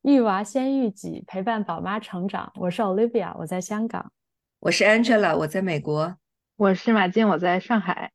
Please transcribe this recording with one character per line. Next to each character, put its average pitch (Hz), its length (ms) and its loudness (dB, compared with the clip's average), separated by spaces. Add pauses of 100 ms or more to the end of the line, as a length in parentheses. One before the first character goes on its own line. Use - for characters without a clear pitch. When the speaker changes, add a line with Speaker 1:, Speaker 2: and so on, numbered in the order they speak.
Speaker 1:
育 269 200 6
娃 208 220 2
先 269 360 -2
育 240 120 2
己， 170 360 -12
陪 190 160 -8
伴 220 200 -2
宝 170 200 -6
妈 196 180 -4
成 185 260 -8
长。 - 300 -8
我 180 140 -2
是 175 100 -6
Olivia， 202 580 0
我 165 80 -8
在 185 140 -6
香 214 260 -4
港。 - 240 -8 (480)
Speaker 2:
我 - 120 -2
是 180 140 2
Angela， 214 520 4
我 160 100 0
在 214 140 -2
美 175 180 -2
国。 156 380 -2 (400)
Speaker 3:
我 196 160 4
是 226 220 2
马 196 120 4
静， 214 220 2
我 175 80 2
在 180 240 0
上 226 180 0
海。 180 360 -4